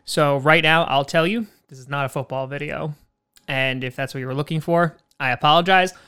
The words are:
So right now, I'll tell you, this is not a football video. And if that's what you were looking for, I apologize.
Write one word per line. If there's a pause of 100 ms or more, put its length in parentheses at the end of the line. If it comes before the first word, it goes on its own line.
So
right
now,
I'll
tell
you, (220)
this
is
not
a
football
video. (540)
And
if
that's
what
you
were
looking
for, (240)
I
apologize. (120)